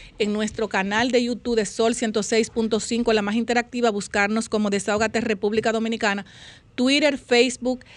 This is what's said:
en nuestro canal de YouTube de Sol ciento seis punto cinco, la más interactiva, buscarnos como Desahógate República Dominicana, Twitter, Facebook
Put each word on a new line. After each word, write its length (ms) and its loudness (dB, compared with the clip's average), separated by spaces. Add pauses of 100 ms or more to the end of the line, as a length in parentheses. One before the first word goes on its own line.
(180)
en 160 0
nuestro 360 -4
canal 420 0
de 120 4
YouTube 340 -2
de 80 0
Sol 280 0
ciento 300 -2
seis 260 0
punto 300 -2
cinco, 340 0
la 80 2
más 140 -2
interactiva, 560 0
buscarnos 580 -2
como 200 0
Desahógate 520 0
República 500 0
Dominicana, 540 -2 (500)
Twitter, 420 2
Facebook 640 2 (160)